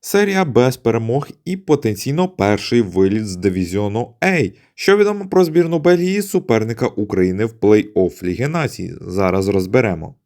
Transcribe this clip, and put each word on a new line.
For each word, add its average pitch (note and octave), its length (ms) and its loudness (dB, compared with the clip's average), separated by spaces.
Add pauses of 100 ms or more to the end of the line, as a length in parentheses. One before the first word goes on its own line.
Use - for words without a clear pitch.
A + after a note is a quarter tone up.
Серія G3 440 0
без B2 320 2
перемог A#2 520 -2 (160)
і F#3 120 -6
потенційно C#3+ 720 -2
перший G#2 520 0
виліт G2 460 0
з F#2 100 -8
дивізіону G2 840 -2
А. F3+ 180 0 (360)
Що - 220 4
відомо G3+ 320 0
про F#3 160 4
збірну E3 340 0
Бельгії, F3+ 440 2
суперника A#2 640 -2
України G2 580 0
в A2+ 160 -4
плей-офф G2+ 640 2
Ліги F2+ 260 -4
Націй? B2 520 -6
Зараз F#2+ 480 -2
розберемо. G2 680 0 (120)